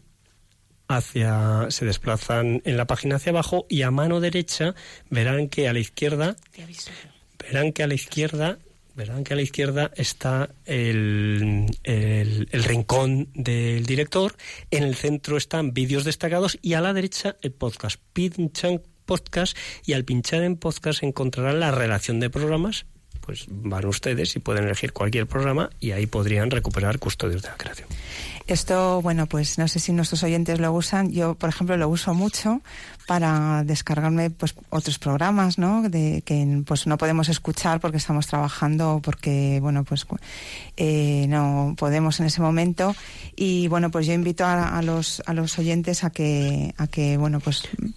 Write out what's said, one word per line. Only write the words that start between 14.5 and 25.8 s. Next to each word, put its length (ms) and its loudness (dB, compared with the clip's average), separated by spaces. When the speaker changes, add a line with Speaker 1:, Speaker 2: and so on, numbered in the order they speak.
Speaker 1:
en 120 2
el 120 0
centro 420 -2
están 360 -2
vídeos 320 0
destacados 560 0
y 120 0
a 80 2
la 120 2
derecha 480 -2
el 100 -4
podcast. 480 -6
Pinchan 680 0
podcast 520 -2
y 80 0
al 120 0
pinchar 380 0
en 140 0
podcast 460 -4
encontrarán 560 0
la 120 2
relación 480 0
de 100 0
programas. 560 0
Pues 280 -10
van 360 -4
ustedes 520 -2
y 20 -6
pueden 240 0
elegir 300 -2
cualquier 340 0
programa 420 0